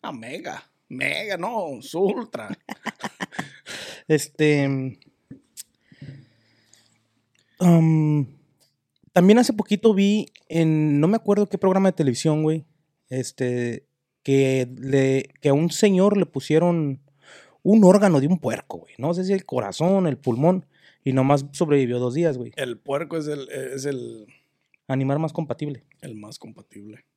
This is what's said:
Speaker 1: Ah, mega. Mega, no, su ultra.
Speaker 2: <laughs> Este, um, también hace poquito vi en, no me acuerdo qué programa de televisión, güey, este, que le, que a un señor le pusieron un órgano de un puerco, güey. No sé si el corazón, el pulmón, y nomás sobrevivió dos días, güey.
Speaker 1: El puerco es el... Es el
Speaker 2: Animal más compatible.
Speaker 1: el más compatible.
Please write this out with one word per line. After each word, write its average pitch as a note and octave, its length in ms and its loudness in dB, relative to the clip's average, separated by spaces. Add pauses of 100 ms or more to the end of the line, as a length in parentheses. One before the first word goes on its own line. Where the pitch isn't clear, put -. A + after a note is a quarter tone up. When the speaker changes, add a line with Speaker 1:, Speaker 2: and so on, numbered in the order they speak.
Speaker 1:
Ah, A3 120 -12
mega. B2 580 -14 (180)
Mega, F3+ 480 -6
no, F3 460 -6
su - 180 -8
ultra. - 480 -4
Speaker 2:
<laughs> - 1600 -14
Este, C#3+ 920 0 (2500)
um, D#3+ 640 4 (880)
también F#3+ 260 6
hace B3 140 2
poquito G#3 420 0
vi G3+ 320 2 (220)
en, D#3 520 2
no D#3 80 2
me G#3+ 80 2
acuerdo G3+ 320 0
qué - 100 -8
programa F#3+ 320 2
de F3+ 60 -6
televisión, D3+ 460 0
güey, D#3 220 -2 (440)
este, B2 800 -6 (360)
que C3 460 2 (100)
le, C3+ 520 0 (100)
que C#3+ 100 2
a C#3 40 4
un D#3+ 160 0
señor G3+ 460 4
le G3 100 0
pusieron D#3 760 0 (600)
un G#3 220 6
órgano F#3 360 6
de C3+ 60 0
un F3 120 0
puerco, A2 400 -8
güey. - 200 -20
No D3+ 160 -4
sé F#3 100 -4
si F#3+ 80 -2
el F#3+ 120 -2
corazón, D#3 640 0
el C3+ 120 -2
pulmón, D#3 480 0 (380)
y C3 80 -2
nomás C#3 400 2
sobrevivió C#3 460 0
dos B2 160 -4
días, D#3 240 -2
güey. A2+ 180 -12
Speaker 1:
El B2 220 -8
puerco C#3+ 380 -8
es D3+ 120 -8
el... C#3+ 220 -10
Es C3 340 -12
el A#2 420 -10 (640)
Speaker 2:
Animal C3+ 320 -2
más D#3+ 120 -6
compatible. D3 520 -10 (160)
Speaker 1:
el A#2 160 -16
más G#2 220 -18
compatible. G#2+ 680 -20 (120)